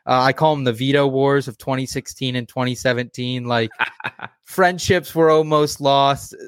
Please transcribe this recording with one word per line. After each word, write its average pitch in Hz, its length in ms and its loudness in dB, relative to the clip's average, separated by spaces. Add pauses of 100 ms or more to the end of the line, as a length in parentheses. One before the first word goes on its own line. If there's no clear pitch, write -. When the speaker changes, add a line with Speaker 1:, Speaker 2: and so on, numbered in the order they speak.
Speaker 1:
Uh, 127 140 4
I 131 120 4
call 156 200 2
'em 143 100 -4
the 123 100 0
veto 139 340 2
wars 135 400 0
of 120 100 -12
twenty 131 280 -4
sixteen 127 500 -8
and 120 140 -6
twenty 127 260 -4
seventeen. 123 680 -4
Like, 117 260 0 (380)
Speaker 2:
<laughs> - 340 -18
Speaker 1:
friendships 180 720 0
were 160 160 4
almost 156 480 2
lost. 139 560 0 (120)